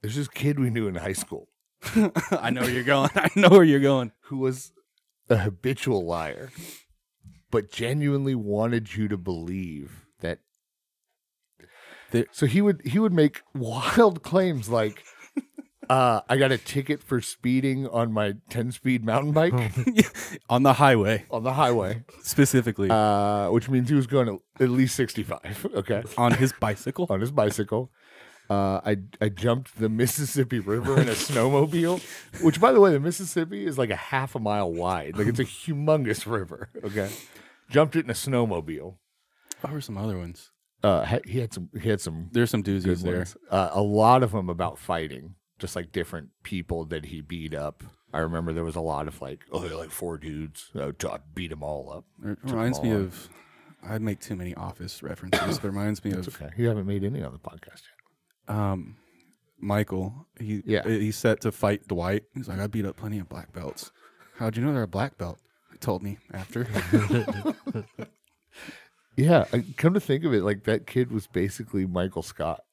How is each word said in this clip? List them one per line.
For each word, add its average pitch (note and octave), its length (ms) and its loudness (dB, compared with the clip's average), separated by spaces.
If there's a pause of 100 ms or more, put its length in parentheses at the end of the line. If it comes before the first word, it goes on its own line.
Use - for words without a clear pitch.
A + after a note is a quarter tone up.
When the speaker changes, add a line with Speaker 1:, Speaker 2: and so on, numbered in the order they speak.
Speaker 1:
There's G#2+ 140 -8
this C#3+ 140 -4
kid C#3+ 300 -2
we B2+ 100 2
knew A2 180 -2
in F#2 80 -4
high F#2 180 -6
school - 360 -10 (180)
Speaker 2:
<laughs> - 280 -10 (360)
I C3 180 0
know B2 120 -2
where B2+ 100 0
you're B2 120 -2
going. C#3 280 2
<laughs> - 40 -8
I E3 200 0
know G3 140 8
where F#3 140 12
you're D3 160 6
going. C3+ 320 2 (100)
Speaker 1:
who - 160 -10
was C3 340 -4 (580)
a A#2 80 6
habitual G2+ 680 -2
liar, E2 440 -6 (1000)
but G#2 200 0
genuinely C#3 640 0
wanted A2 600 0
you G#2+ 140 0
to G2+ 80 -2
believe F2 880 -8 (160)
that E2+ 180 -6 (1700)
Speaker 2:
There A#2 200 2
Speaker 1:
So - 140 0
he C#3+ 160 4
would, G3+ 240 4
he C3+ 140 2
would A3 140 4
make D3+ 280 4 (120)
wild C3+ 680 2
claims D#3+ 460 0
like, A2 340 0 (440)
<laughs> - 420 -20
uh, B2 380 4
"I B2+ 100 2
got C3+ 140 4
a B2+ 60 2
ticket C#3 460 -4
for B2 180 -2
speeding C3 680 -2
on A#2 240 0
my G#2 220 0 (160)
ten-speed B2 560 -2
mountain C3 280 2
bike." D#3+ 200 4
Speaker 3:
<laughs> A#2 180 0 (520)
Speaker 2:
<laughs> - 260 -16
On B2 140 4
the C3+ 100 10
highway. A2+ 560 6
Speaker 1:
On A2+ 140 -4
the C3 100 -2
highway. A#2 500 2 (200)
Speaker 2:
Specifically. A#2 680 2
Speaker 1:
Uh, G#2 640 4
which A#2 180 2
means B2+ 200 2
he D3 60 4
was C3 120 2
going B2+ 220 2
at, - 340 -4
at B2+ 60 4
least B2+ 260 2
sixty-five, - 800 -6
okay? G#2 280 -2 (140)
Speaker 2:
On A#2+ 160 4
his B2+ 260 2
bicycle? A2 500 -4
Speaker 1:
On G2 120 0
his B2 100 -4
bicycle. A2 600 0 (580)
Uh, G2 360 2
I, G#2+ 100 2 (240)
I G#2+ 80 2
jumped A#2 500 -2
the A2 120 0
Mississippi B2 680 0
River G#2 420 0
in C3 80 2
a - 20 0
Speaker 2:
<laughs> - 160 -2
Speaker 1:
snowmobile, D3+ 760 2 (400)
which, D#3+ 200 4
by B3 100 6
the B3 80 8
way, G3 140 10
the C#3 80 4
Mississippi F3 640 -4
is, C#3 100 -4
like, B2 120 2
a F#2+ 80 0
half C3+ 380 -4
a C3+ 40 -4
mile G#2 320 0
wide. E2+ 460 -4
Like, G#2 100 2
it's A#2+ 140 0
a - 20 0
humongous D3 840 -2
river, G2+ 440 -8 (120)
okay? G2+ 280 -4 (600)
Jumped D3 280 4
it D#3 80 0
in B2 40 -10
a A#2 40 -2
snowmobile. F#2 840 -4 (640)
Speaker 2:
What D3 140 -10
were D3+ 80 -8
some G#2 160 -10
other G2+ 200 -4
ones? F2 340 -14 (300)
Speaker 1:
Uh, F2+ 220 4
ha-, A#2+ 220 0
he A2+ 140 -4
had A#2 140 -6
some, F2+ 240 -10
he A2+ 120 -4
had G2+ 100 2
some E2+ 320 -8
Speaker 2:
There's A#2 180 2
some G#2+ 120 0
Speaker 1:
good G2 240 0
Speaker 2:
doozies F2+ 180 2
there. F2+ 140 -2
Speaker 1:
ones. F2+ 180 -6 (160)
Uh, F#2+ 220 2
a F#2+ 80 2
lot A2 420 6
of G2+ 100 -2
'em F#2+ 160 -2
about E2+ 300 -4
fighting, D#2+ 560 -8 (240)
just, - 160 -10
like, F2 160 -8
different E2 380 -6 (140)
people E2+ 420 -6
that D#2 220 -10
he D#2 120 -12
beat D#2 340 -10
up. D2 300 -10 (300)
I D2 60 -4
remember E2 340 -2
there E2 100 -4
was D#2+ 140 -6
a - 40 -4
lot D2+ 280 -4
of, - 120 -16
like, C2+ 300 -12
"Oh, F#2+ 80 -4
they're, E2 160 -8
like, D#2 160 -12
four E2+ 260 -10
dudes. D2+ 560 -12
Uh, C#2+ 240 -8
t-, F2 120 -6
I - 80 -10 (180)
beat F2 160 -8
'em D2 120 -12
all C#2+ 280 -10
up. D2 140 -16 (180)
Speaker 2:
It G2+ 160 -8
Speaker 1:
Took C3 120 -10
'em B2 40 -4
Speaker 2:
reminds B2 260 -2
me A#2+ 100 0
Speaker 1:
all G#2 80 2
out." - 80 0
Speaker 2:
of, - 220 -16 (540)
I G#2+ 140 -8
make A2 240 -4
too G2 160 -10
many F2+ 180 -8
Office - 480 -14
references, - 560 -4
but - 80 -10
it G2 40 -4
reminds G2+ 340 -4
me G2+ 60 -2
Speaker 1:
It's F#2 180 -6
Speaker 2:
of - 120 -16
Speaker 1:
okay. D2 140 -14
You A#2 140 0
haven't G#2 180 -2
made G2+ 160 -2
any B2 180 -4
on C2 120 -10
the D2+ 60 -18
podcast - 440 -18
yet. - 80 -20 (580)
Speaker 2:
um, G2+ 460 -4 (640)
Michael. G2+ 680 -4 (140)
He, G#2+ 260 -6
Speaker 1:
Yeah. G#2+ 220 0
Speaker 2:
he's G#2+ 300 -2
set A2 240 2
to A2 100 -2
fight G#2 380 -2
Dwight. F#2 340 -4 (100)
He's C3+ 140 -12
like, F#2 120 -8
"I G#2 80 -4
beat G#2 180 -4
up F#2+ 100 -8
plenty G#2+ 240 -8
of E2+ 80 -10
black - 240 -16
belts." - 400 -12 (460)
"How'd A2+ 180 -2
you A#2 80 -2
know D3+ 80 0
they're B2+ 120 0
a G#2 40 -4
black G2 300 -4
belt?" F2 200 -10 (360)
He - 60 -20
told F#2 220 -2
me G2+ 160 -10 (160)
after. G2 320 -6
<laughs> G#2 1200 -2 (1300)
Speaker 1:
Yeah, C#3+ 360 6
I, A#2+ 120 0 (140)
come E3+ 180 4
to G#3 40 2
think D3 260 -2
of C#3+ 80 2
it, G2+ 100 2
like, G2+ 220 -2
that G#2+ 200 0
kid B2 260 -2
was G#2+ 140 -4
basically F#2+ 640 -4
Michael F2+ 340 -4
Scott. - 400 -6 (120)